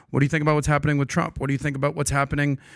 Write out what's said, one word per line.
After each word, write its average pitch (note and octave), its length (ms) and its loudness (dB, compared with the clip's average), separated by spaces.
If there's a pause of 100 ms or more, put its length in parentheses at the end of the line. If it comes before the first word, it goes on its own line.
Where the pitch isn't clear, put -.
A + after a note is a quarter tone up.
What C3 100 0
do C#3 60 6
you C#3 40 0
think D#3 120 0
about D3+ 140 2
what's D3 120 0
happening D3 300 2
with C#3 100 0
Trump? - 320 -2
What C3+ 80 -4
do C#3 60 -2
you C3 40 -2
think C3+ 200 -6
about C#3+ 180 -2
what's D3 160 -2
happening C#3+ 480 0 (160)